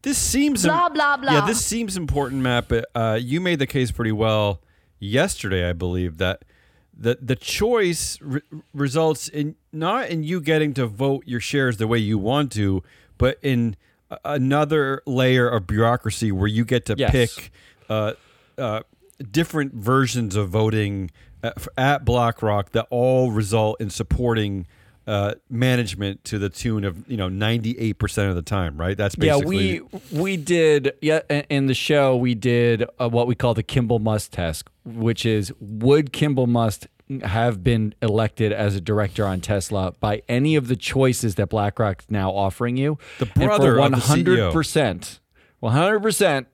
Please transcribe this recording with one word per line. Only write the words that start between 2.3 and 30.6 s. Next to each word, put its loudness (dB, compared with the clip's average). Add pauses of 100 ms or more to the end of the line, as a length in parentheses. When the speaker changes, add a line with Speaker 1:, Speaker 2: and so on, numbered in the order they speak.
Speaker 1:
Matt, 2
but, 0 (100)
uh, 0
you -2
made 0
the 0
case -2
pretty -2
well 0 (380)
yesterday, 0
I -2
believe, -4
that -2 (540)
the, -2
the -2
choice -2
re-, -6 (320)
results 0
in -6 (160)
not -2
in -4
you -2
getting 2
to 0
vote -2
your -4
shares 0
the -2
way 2
you 0
want 0
to, 0 (340)
but 2
in 0 (340)
a-, -12
another 0
layer 4
of -2
bureaucracy 0
where 0
you 0
get 0
to -2
Speaker 3:
Yes. 0
Speaker 1:
pick, 0 (380)
uh, -2 (440)
uh, -6 (500)
different -2
versions 0
of 0
voting 0 (340)
at, -4
f-, -12 (100)
at 0
BlackRock 0
that -2
all 2
result 0
in -6
supporting, -2 (380)
uh, -2 (160)
management -2
to -6
the -2
tune -4
of, -6
you -6
know, -2
ninety-eight -2
percent 0
of 0
the -2
time, -2
right? -4
That's -2
Speaker 3:
Yeah, 4
Speaker 1:
basically 0
Speaker 3:
we, -18 (220)
we -2
did, 2